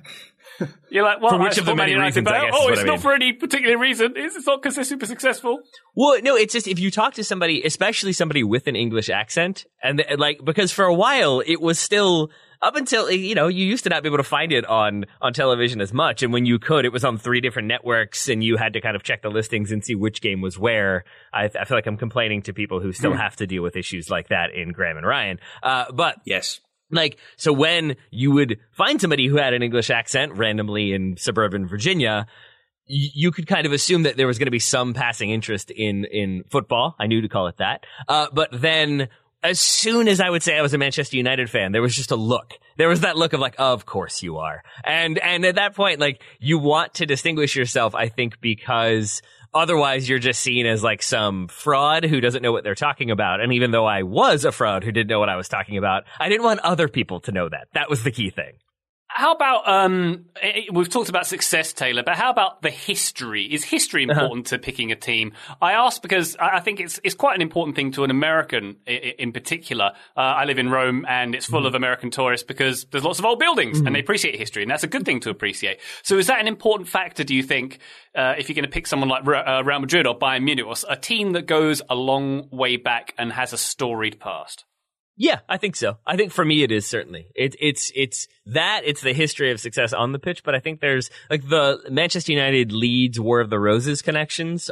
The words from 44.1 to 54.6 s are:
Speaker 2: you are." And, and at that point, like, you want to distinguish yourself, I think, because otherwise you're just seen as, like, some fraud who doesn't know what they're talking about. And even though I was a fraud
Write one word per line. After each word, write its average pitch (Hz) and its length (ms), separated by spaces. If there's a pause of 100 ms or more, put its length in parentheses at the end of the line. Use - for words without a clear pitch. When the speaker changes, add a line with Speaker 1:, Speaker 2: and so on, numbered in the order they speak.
Speaker 2:
you 85 160
are." 78 240 (220)
And, 160 340
and 175 280
at 180 80
that 202 200
point, 190 240
like, 143 220 (200)
you 156 180
want 147 360
to 170 120
distinguish 147 500
yourself, 120 380
I 113 140
think, 117 340
because 113 800 (320)
otherwise 147 540
you're 131 100
just 120 240
seen 123 240
as, 110 180
like, 110 180
some 98 460
fraud 147 560
who 151 160
doesn't 120 220
know 120 100
what 107 120
they're 101 100
talking 135 360
about. 98 300
And 123 140
even 120 160
though 113 160
I 101 160
was 151 420
a 131 80
fraud 98 320